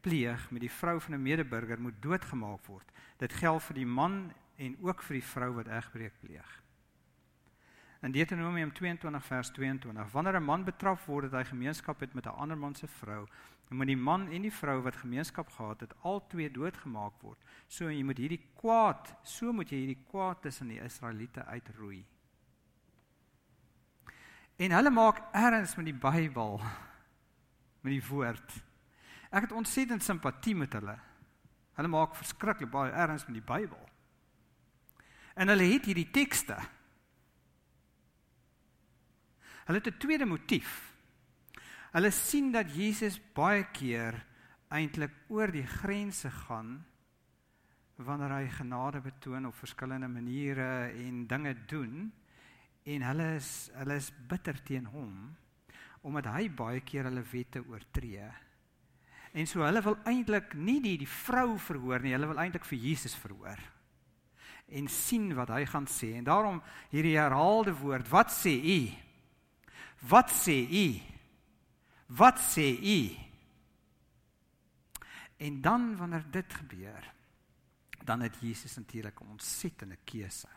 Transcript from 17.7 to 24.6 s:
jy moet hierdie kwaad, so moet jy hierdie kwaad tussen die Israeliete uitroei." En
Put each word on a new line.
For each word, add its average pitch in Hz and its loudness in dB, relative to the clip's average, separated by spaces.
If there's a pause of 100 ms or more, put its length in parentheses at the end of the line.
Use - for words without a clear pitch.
jy 147 -2
moet 135 -2
hierdie 156 -4
kwaad, 226 4
so - -6
moet 202 -2
jy 143 -4
hierdie 131 -4
kwaad 185 -4
tussen 135 -8
die 110 -10
Israeliete 120 -10
uitroei." 107 -14 (2500)
En 185 2